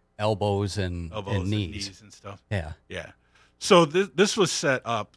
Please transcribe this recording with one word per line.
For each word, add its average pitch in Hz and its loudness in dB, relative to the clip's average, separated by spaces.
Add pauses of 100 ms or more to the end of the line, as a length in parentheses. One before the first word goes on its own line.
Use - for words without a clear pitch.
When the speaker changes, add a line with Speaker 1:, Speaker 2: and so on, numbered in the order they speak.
(200)
Speaker 1:
elbows 101 0
and, 87 -4
Speaker 2:
Elbows 101 -6
Speaker 1:
and 95 0
Speaker 2:
and 95 -2
Speaker 1:
knees. 101 -4
Speaker 2:
knees - -20
and 104 -20
stuff. 98 -18
Speaker 1:
Yeah. 80 -4 (160)
Speaker 2:
Yeah. 90 -12 (480)
So 175 8
th-, 180 0
this 196 2
was 185 2
set 135 0
up 110 -4